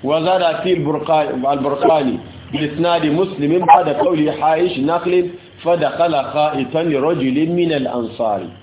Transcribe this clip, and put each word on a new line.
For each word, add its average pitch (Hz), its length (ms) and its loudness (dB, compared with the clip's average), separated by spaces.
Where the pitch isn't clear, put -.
Wa 151 220 0
zada 175 380 2
fi 180 120 2
al-Burqa-, 151 720 0
al-Burqani, 139 720 0
bi 143 140 -6
isnadi 160 460 0
Muslimin 170 560 0
ba'da 156 360 6
qawli 165 240 2
haish 160 520 0
nakhlin, 175 520 0
fa 170 140 2
dakhala 156 460 0
ha'itan 151 560 -2
li 147 80 0
rajulin 147 580 0
min 175 180 0
al-ansari. 113 760 -4